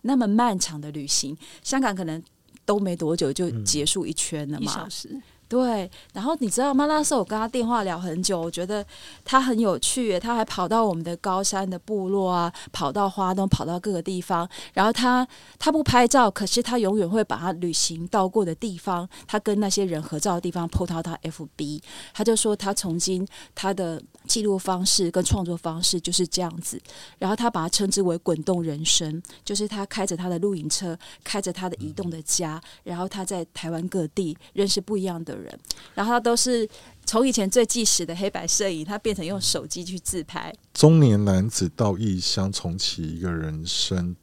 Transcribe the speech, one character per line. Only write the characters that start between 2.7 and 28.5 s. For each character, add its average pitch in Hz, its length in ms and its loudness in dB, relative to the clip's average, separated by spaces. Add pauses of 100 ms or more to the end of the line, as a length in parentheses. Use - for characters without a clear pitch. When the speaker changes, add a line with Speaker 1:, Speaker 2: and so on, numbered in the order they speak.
Speaker 1:
没 190 160 0
多 165 220 0
久 147 160 2
就 175 180 -2 (140)
结 143 200 0
束 165 220 0
一 104 60 -4
圈 151 380 -6
了 151 100 -6
嘛。 - 40 -2
Speaker 2:
嗯。 - 0 -
一 - 40 -2
小 - 200 -4
时。 - 320 -12 (280)
Speaker 1:
对， 233 400 0 (240)
然 196 120 -8
后 311 160 0
你 220 100 0
知 233 100 0
道 277 140 2
吗？ 285 120 4
那 302 140 2
时 302 140 0
候 247 60 4
我 190 40 0
跟 214 140 -4
他 220 80 0
电 233 180 -2
话 226 200 0
聊 175 160 -4
很 180 200 -4
久， 185 200 0
我 165 100 -4
觉 175 160 -6
得 202 180 -4 (400)
他 262 160 4
很 254 160 2
有 202 220 4
趣 240 300 0
耶， 185 100 2
他 233 160 -2
还 226 100 2
跑 185 220 -2
到 226 180 4
我 208 80 4
们 165 120 -2
的 170 140 -4
高 190 220 0
山 190 300 0
的 180 80 -6
部 196 300 -2
落 196 200 2
啊， 175 240 2 (200)
跑 147 180 -2
到 196 180 2
花 185 240 0
东， 196 160 2
跑 - 160 0
到 170 140 -2
各 208 140 -4
个 170 100 -2
地 185 180 -4
方。 175 280 -2 (240)
然 185 120 4
后 226 80 4
他， 247 320 2 (320)
他 - 140 0
不 302 140 2
拍 240 200 6
照， 240 240 6
可 202 160 -2
是 - 160 2
他 240 200 0
永 208 180 2
远 175 100 2
会 214 140 2
把 - 140 -2
他 170 160 -2
旅 170 200 -2
行 165 360 -2
到 190 200 2
过 202 160 2
的 170 80 0
地 190 240 -6
方， 175 320 -4 (200)
他 214 100 0
跟 208 220 2
那 202 100 2
些 196 140 2
人 160 180 -2
合 151 160 -6
照 185 160 2
的 175 60 0
地 175 100 -4
方 170 180 -2
PO - 160 0
到 170 160 -2
他 165 120 -6 (100)
F 160 320 -10
B。 151 260 -6 (320)
他 214 120 -4
就 226 100 6
说 214 220 2
他 202 180 -2
从 170 240 -2
今 185 260 -2 (300)
他 190 180 -2
的 170 300 -4 (240)
记 226 160 0
录 202 160 2
方 185 260 -2
式 190 280 2
跟 180 100 2
创 196 220 2
作 170 120 -2
方 165 240 -6
式 180 200 0
就 180 120 -4
是 180 140 2
这 185 160 -2
样 170 180 -6
子， - 220 -8 (380)
然 190 100 0
后 214 60 2
他 240 120 0
把 196 140 0
它 165 60 -2
称 202 200 2
之 196 140 2
为 175 160 2
“滚 160 240 0
动 180 180 0